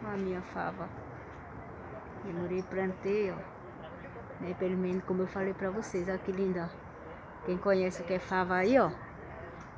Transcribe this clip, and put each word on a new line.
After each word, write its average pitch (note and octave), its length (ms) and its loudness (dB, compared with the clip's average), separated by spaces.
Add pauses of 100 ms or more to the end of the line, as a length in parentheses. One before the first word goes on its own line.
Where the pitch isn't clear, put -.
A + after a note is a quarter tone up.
Ó, A3 40 -4
a G#3 80 -2
minha F#3 260 0
fava. F3+ 460 -4 (1400)
Demorei, F3 380 0
plantei, F#3+ 680 2
ó. E3+ 60 -4 (1040)
Né, F3+ 180 -2
pelo F#3 180 2
menos, F#3 280 2
como F#3 180 2
eu F#3 40 2
falei F#3+ 280 0
pra F#3+ 160 0
vocês. F#3+ 380 0
Ó, F#3+ 100 2
que F#3+ 140 -2
linda, F#3 400 2
ó. - 80 -12 (680)
Quem F3+ 100 2
conhece F#3 460 4
o - 20 -4
que F3+ 80 0
é F#3 60 4
fava F#3 360 2
aí, G3+ 240 8
ó, F#3 120 8 (880)